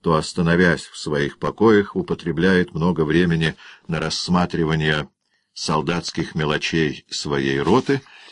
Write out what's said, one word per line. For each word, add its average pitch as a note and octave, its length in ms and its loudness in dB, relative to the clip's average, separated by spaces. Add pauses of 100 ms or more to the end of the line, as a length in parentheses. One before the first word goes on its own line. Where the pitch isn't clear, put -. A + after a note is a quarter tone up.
то, E2 140 2
остановясь E2+ 680 2
в - 140 -20
своих C#2+ 420 -4
покоях, G2+ 560 2
употребляет F2 760 0
много D#2+ 320 0
времени D#2+ 500 0 (320)
на D#2+ 140 -4
рассматривание D#2+ 1040 -2 (460)
солдатских D#2+ 840 -4
мелочей D2+ 760 -2
своей C#2 520 -4
роты C3 400 0 (300)